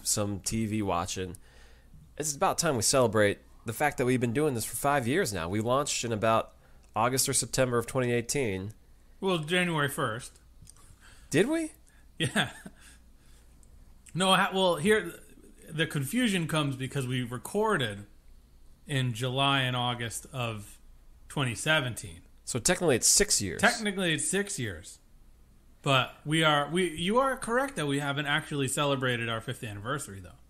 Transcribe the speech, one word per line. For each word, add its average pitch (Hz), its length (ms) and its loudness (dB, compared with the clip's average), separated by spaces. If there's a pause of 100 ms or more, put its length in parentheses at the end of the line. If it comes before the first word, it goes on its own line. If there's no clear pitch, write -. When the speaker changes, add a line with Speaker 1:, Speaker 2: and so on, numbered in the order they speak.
Speaker 1:
some 101 380 -2
T 113 260 -2
V 107 160 -2
watching, 92 540 -2 (840)
it's 151 160 -4
about 165 240 0
time 160 180 2
we 104 60 0
celebrate 107 560 4 (260)
the 117 100 -6
fact 147 240 0
that 127 80 2
we've 127 140 2
been 120 120 0
doing 143 220 2
this 110 100 -4
for - 120 -8
five 143 300 0
years 143 260 0
now. 85 160 -4
We 104 120 0
launched 127 440 0
in 113 80 -4
about 113 400 2 (440)
August 123 320 2
or 135 60 -2
September 123 440 0
of 113 80 0
twenty 123 260 0
eighteen. 113 600 -2 (480)
Speaker 2:
Well, 190 180 0
January 160 500 0
first. 123 440 -4 (960)
Speaker 1:
Did 190 200 4
we? 320 240 -2 (460)
Speaker 2:
Yeah. 160 320 0 (1600)
No, 190 200 4
ha-, 185 180 4
well, 185 240 4
here, 175 360 2 (560)
the 156 180 -2
confusion 180 640 0
comes 143 280 0
because 131 300 -4
we 127 160 -2
recorded 123 840 -2 (800)
in 131 260 0
July 131 480 0
and 127 160 -2
August 120 560 -4
of 113 460 -8 (500)
twenty 123 260 -2
seventeen. 120 680 -2 (240)
Speaker 1:
So - 140 -6
technically 170 380 4
it's - 100 0
six - 340 4
years. 92 200 -4
Speaker 2:
Technically 196 540 2
it's - 140 -2
six 196 300 -4
years. 95 400 -8 (840)
But 135 300 2 (140)
we 160 180 0
are, 147 260 4
we, 175 200 0
you 175 300 0
are 262 160 0
correct 262 400 -2
that 151 100 -2
we 143 140 0
haven't 143 260 -2
actually 143 420 -2
celebrated 127 640 0
our 113 100 -4
fifth 123 240 -10
anniversary, 104 560 -8
though. 85 160 -18 (140)